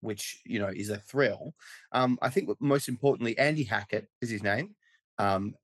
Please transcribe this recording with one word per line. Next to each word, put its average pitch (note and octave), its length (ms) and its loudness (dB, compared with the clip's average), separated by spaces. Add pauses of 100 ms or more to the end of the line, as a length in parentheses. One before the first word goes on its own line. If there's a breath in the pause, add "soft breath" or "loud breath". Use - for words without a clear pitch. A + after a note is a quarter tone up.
which, - 440 -8
you A#2 140 -4
know, G2+ 80 -2
is G2+ 220 -6
a G2+ 80 -4
thrill. B2+ 560 -2 (400 loud breath)
Um, B2+ 280 4
I - 80 2
think - 200 0 (100)
most C#3 300 2
importantly, A#2+ 480 2
Andy D3+ 260 2
Hackett G#2 460 -4 (120)
is A#2+ 80 -4
his G#2 140 -4
name. A#2+ 320 -2 (420)
Um, G2+ 460 0